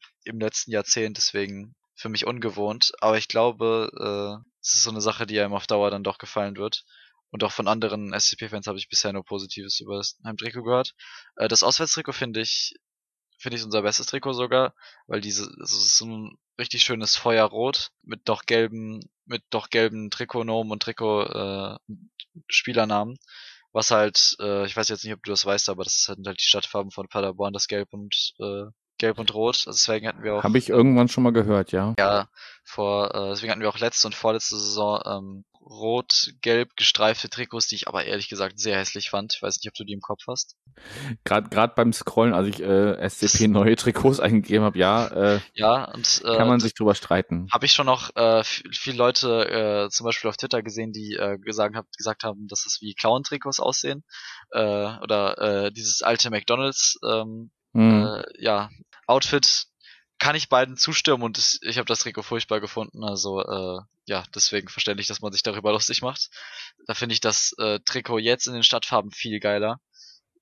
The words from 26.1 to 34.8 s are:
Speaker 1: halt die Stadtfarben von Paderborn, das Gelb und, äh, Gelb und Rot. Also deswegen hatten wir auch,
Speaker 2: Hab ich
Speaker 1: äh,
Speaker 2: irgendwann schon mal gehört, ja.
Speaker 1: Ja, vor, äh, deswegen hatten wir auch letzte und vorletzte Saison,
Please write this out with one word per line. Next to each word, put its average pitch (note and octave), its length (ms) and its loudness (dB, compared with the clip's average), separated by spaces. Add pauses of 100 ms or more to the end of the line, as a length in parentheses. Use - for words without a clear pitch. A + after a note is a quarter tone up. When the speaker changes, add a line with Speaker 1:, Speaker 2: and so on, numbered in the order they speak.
Speaker 1:
halt F#2+ 140 -6
die - 80 0
Stadtfarben G2 440 -2
von G2 180 -12
Paderborn, G2 420 -2
das G2+ 160 -4
Gelb G2+ 240 -4
und, - 480 -6
äh, G2+ 280 -6 (320)
Gelb A2+ 200 0
und A2 140 -2
Rot. A2+ 340 0
Also - 40 -12
deswegen A2 360 0
hatten A2 160 -8
wir G#2+ 120 -2
auch, G#2 100 -2
Speaker 2:
Hab A2 100 4
ich B2+ 140 2
Speaker 1:
äh, - 20 2
Speaker 2:
irgendwann A#2+ 380 8
schon B2+ 140 2
mal A#2+ 100 6
gehört, G#2 400 4
ja. G2+ 260 2
Speaker 1:
Ja, G2+ 300 4 (340)
vor, G2+ 500 -2
äh, G2 180 -4
deswegen G#2+ 200 -4
hatten A2 100 -4
wir G#2+ 80 2
auch G2+ 100 -4
letzte A#2 280 2
und G#2 80 -8
vorletzte A2 400 0
Saison, G#2 500 -2